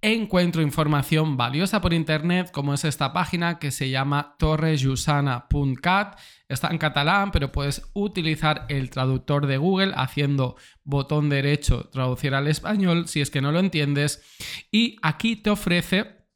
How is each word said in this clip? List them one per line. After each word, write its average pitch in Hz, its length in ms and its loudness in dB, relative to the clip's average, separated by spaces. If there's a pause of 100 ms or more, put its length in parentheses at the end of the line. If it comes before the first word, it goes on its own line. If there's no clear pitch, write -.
encuentro 185 600 2
información 151 720 2
valiosa 147 460 0
por 175 120 2
internet, 170 580 0
como 143 240 -2
es - 80 -4
esta 143 280 -2
página 170 460 -2
que 143 140 -4
se 135 180 -4
llama 139 480 -2
torresllussana 143 1080 0
punt 139 320 0
cat. 202 400 0 (280)
Está 131 200 -4
en 165 100 -2
catalán, 160 540 0
pero 143 200 0
puedes 143 420 -4
utilizar 160 760 -2
el 135 220 -4
traductor 131 560 0
de 135 100 0
Google 190 380 2
haciendo 135 600 0 (280)
botón 143 440 0
derecho, 143 640 0
traducir 131 440 -2
al 139 120 0
español, 170 600 0
si 151 140 -2
es 139 100 -2
que 139 100 -2
no 143 100 0
lo 165 80 2
entiendes. 147 640 0 (480)
Y 233 300 0
aquí 220 360 0
te - 120 -2
ofrece 185 880 0